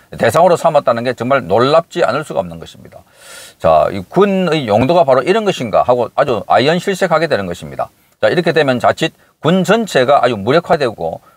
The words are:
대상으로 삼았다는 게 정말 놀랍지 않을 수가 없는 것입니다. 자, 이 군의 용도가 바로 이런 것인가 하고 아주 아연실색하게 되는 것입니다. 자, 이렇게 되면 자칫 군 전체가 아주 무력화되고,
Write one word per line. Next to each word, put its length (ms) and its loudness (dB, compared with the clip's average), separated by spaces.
대상으로 400 2
삼았다는 460 0
게 100 -2
정말 320 -2
놀랍지 580 0
않을 200 -2
수가 160 -8
없는 200 -8
것입니다. 380 -20
자, 320 2
이 180 -8
군의 580 0
용도가 360 2
바로 180 2
이런 240 0
것인가 380 -2
하고 320 0
아주 320 0
아연실색하게 800 0
되는 180 -2
것입니다. 440 -10
자, 100 2
이렇게 240 0
되면 260 0
자칫 340 0
군 240 2
전체가 600 2
아주 100 0
무력화되고, 840 -2